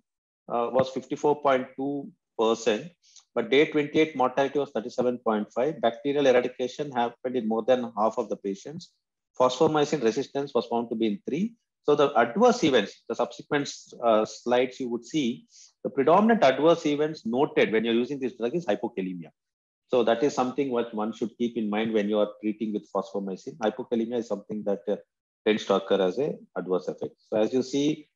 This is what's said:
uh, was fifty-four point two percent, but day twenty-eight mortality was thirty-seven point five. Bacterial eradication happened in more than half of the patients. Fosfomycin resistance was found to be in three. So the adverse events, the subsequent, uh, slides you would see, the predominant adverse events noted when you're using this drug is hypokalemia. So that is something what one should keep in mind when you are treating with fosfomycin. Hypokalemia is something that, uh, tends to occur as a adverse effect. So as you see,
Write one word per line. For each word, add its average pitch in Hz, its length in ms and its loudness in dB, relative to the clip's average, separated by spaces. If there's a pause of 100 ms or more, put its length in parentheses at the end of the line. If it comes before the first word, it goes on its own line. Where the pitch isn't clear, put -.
(480)
uh, 117 240 -2
was 127 200 2
fifty-four 143 500 -2
point 127 340 2
two 139 340 -6 (280)
percent, 113 500 0 (480)
but 110 140 -2
day 143 160 6
twenty-eight 156 500 0
mortality 131 440 0
was 135 100 -4
thirty-seven 120 480 -4
point 107 340 -2
five. 117 300 -2
Bacterial 139 460 0
eradication 127 680 0
happened 120 420 -4
in 117 100 -2
more 110 180 -2
than 123 340 0
half 110 200 0
of 110 120 -4
the 104 80 -6
patients. 135 560 -10 (440)
Fosfomycin 151 640 2
resistance 113 520 -2
was 117 140 0
found 117 220 -2
to 120 60 -6
be 110 120 0
in 101 200 -2
three. 180 260 -2 (300)
So 147 120 4
the 143 220 4
adverse 214 460 4
events, 131 460 2
the 117 60 -4
subsequent, 143 540 -4 (340)
uh, 110 220 4
slides 123 540 -2
you 123 100 -6
would 117 160 -6
see, 135 400 -4 (380)
the 127 60 -4
predominant 185 540 4
adverse 143 420 4
events 151 400 -2
noted 123 460 2
when 110 120 2
you're 117 100 0
using 123 260 0
this 123 180 -6
drug 123 180 -4
is 170 100 -4
hypokalemia. 92 640 -4 (580)
So 120 160 2
that 117 200 0
is 143 100 2
something 131 380 -2
what 117 220 -4
one 107 200 -6
should - 240 -8
keep 120 200 -4
in 107 120 -4
mind 110 240 -2
when 104 160 0
you 107 100 2
are 104 100 2 (120)
treating 107 320 -4
with 104 200 -8
fosfomycin. 98 640 -8
Hypokalemia 117 600 -4
is 113 100 -4
something 104 360 -8
that, 101 240 -2
uh, 98 100 -2 (480)
tends 107 200 0
to 98 100 2
occur 95 260 2
as 92 180 0
a 147 160 -2 (220)
adverse 90 320 -4
effect. - 260 -8 (140)
So 110 80 -2
as 107 160 2
you 127 100 2
see, 147 520 -2